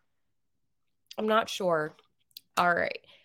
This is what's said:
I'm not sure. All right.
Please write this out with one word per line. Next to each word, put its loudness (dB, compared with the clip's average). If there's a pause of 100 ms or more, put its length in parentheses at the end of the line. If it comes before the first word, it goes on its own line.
(1160)
I'm -2
not 2
sure. -2 (640)
All 4
right. -2 (260)